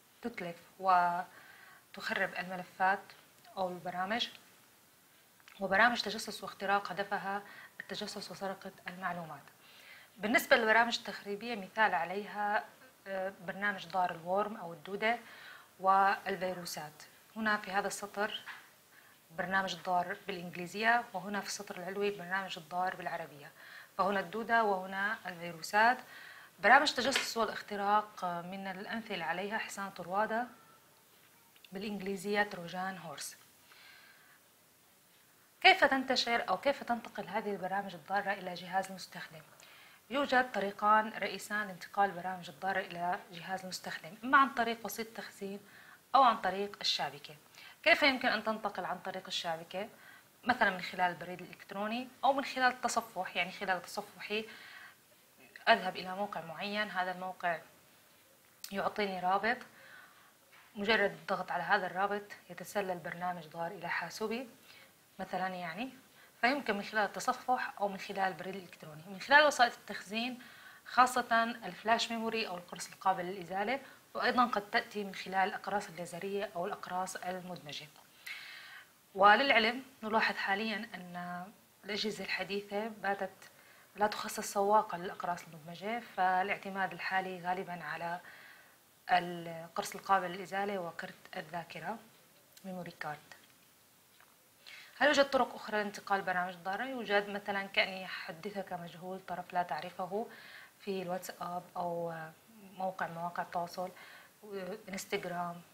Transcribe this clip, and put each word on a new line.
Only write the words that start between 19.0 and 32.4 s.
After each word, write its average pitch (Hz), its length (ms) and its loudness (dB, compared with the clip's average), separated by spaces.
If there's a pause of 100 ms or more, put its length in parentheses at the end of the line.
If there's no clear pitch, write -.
برنامج 185 440 0
الضار 180 420 0 (100)
بالإنجليزية، 185 840 0
وهنا 196 280 -4
في 190 60 -6
السطر 196 300 -8
العلوي 196 340 -2
برنامج 185 480 -4
الضار 180 380 -2
بالعربية، 160 560 -8 (460)
فهنا 196 220 4
الدودة 220 440 2
وهنا 196 640 0
الفيروسات. 175 720 2 (600)
برامج 269 320 10
التجسس - 460 2
والاختراق، 208 880 0
آه، 175 180 -2
من 190 240 -8
الأمثلة 196 580 -6
عليها 190 340 -2
حصان 196 320 -6
طروادة 214 560 0 (1300)
بالإنجليزية 196 720 -2